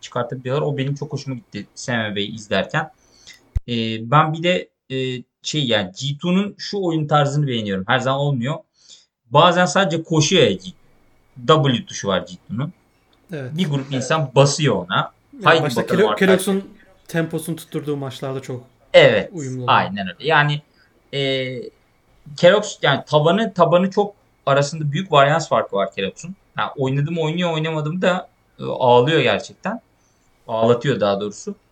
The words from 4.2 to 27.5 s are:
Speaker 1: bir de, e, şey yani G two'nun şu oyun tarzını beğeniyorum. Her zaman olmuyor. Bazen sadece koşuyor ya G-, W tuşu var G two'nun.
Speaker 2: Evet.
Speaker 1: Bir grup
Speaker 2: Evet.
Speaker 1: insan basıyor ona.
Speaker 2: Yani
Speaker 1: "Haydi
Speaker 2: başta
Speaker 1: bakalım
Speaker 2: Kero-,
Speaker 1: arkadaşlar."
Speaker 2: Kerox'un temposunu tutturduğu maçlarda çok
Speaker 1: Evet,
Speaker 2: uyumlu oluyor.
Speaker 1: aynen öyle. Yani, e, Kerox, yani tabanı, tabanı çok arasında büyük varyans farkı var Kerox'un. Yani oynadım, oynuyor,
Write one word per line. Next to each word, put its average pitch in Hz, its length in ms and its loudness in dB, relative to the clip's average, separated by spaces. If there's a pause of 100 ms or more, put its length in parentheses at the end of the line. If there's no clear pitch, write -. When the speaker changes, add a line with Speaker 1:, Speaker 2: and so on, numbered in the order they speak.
Speaker 1:
bir 165 100 -6
de, 175 260 0 (220)
e, 127 320 -6 (200)
şey 151 240 -2
yani 104 340 0
G 139 140 -6
two'nun 185 440 -2
şu - 240 -8
oyun 160 240 -2
tarzını 147 400 2
beğeniyorum. 104 420 -4
Her 127 100 2
zaman 131 220 -2
olmuyor. 143 340 -2 (760)
Bazen 170 360 4
sadece 170 360 0
koşuyor 160 400 2
ya 107 100 4
G-, 95 220 -10 (720)
W 139 400 4
tuşu - 220 -8
var 92 120 2
G 180 160 -16
two'nun. 143 360 -8 (600)
Speaker 2:
Evet. 139 240 -10
Speaker 1:
Bir 175 120 -2
grup 139 160 -2
Speaker 2:
Evet. 143 80 -10
Speaker 1:
insan 139 420 -2
basıyor 143 400 4
ona. 92 380 -4 (200)
Speaker 2:
Yani 233 120 -16
Speaker 1:
"Haydi 160 180 6
Speaker 2:
başta 147 200 -2
Speaker 1:
bakalım - 180 0
Speaker 2:
Kero-, 214 100 4
Speaker 1:
arkadaşlar." 190 340 4
Speaker 2:
Kerox'un 196 260 -2 (380)
temposunu 165 480 -4
tutturduğu 151 400 -6
maçlarda 135 460 -8
çok 123 240 -10 (260)
Speaker 1:
Evet, 123 400 6
Speaker 2:
uyumlu 131 300 -10
oluyor. 123 160 4
Speaker 1:
aynen 95 300 -4
öyle. 110 200 -8
Yani, 147 340 2 (520)
e, 131 460 -4 (760)
Kerox, 196 460 4
yani 139 240 2
tabanı, 175 480 2
tabanı 175 360 4
çok 202 240 -2 (320)
arasında 143 460 0
büyük 180 200 -4
varyans 143 360 4
farkı 113 280 0
var 95 180 -2
Kerox'un. 104 420 -8 (220)
Yani 107 180 -2
oynadım, 143 420 -2
oynuyor, 165 340 -2